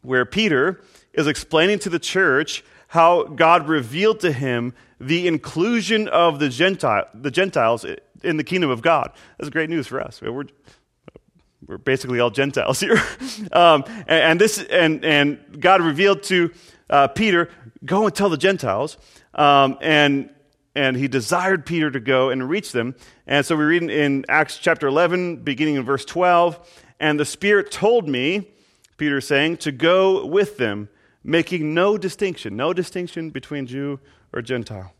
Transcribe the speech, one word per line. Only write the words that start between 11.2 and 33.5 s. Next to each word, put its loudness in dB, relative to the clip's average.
we're -12
basically -2
all 4
Gentiles -2
here. 4
<laughs> -10
Um, 4
and, -14
and 2
this, 2
and, 0
and 2
God 4
revealed 2
to, 0
uh, 4
Peter, 0
"Go 0
and -2
tell 0
the 0
Gentiles." -2
Um, 4
and, 2
and 0
he -2
desired -2
Peter -2
to -6
go 2
and -4
reach -6
them. -2
And 0
so 0
we 0
read 2
in, -6
in 0
Acts 0
chapter 0
eleven, 0
beginning -4
in -4
verse -4
twelve, 2
"And 0
the 0
Spirit 0
told 0
me," -2
Peter -2
saying, 0
"to -6
go 2
with -2
them, -4
making -2
no 2
distinction," -6
no -2
distinction -8
between -10